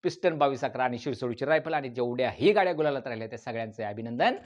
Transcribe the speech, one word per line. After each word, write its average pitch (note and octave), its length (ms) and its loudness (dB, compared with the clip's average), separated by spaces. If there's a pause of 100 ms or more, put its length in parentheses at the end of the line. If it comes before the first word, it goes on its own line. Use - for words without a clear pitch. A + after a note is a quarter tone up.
पिस्टन F3 340 2
बावीस C#3 260 2
अकरा B2+ 200 0
आणि B2 140 0
शिरसोडीची B2 480 -2
रायफल D#3 280 2
आणि C#3+ 160 -2
जेवढ्याही B2 600 2
गाड्या F#3+ 220 4
गुलालात D3 320 0
राहिल्या A2+ 220 -6
त्या A2+ 120 -10
सगळ्यांचे A2+ 440 -6
अभिनंदन. A#2 520 0 (100)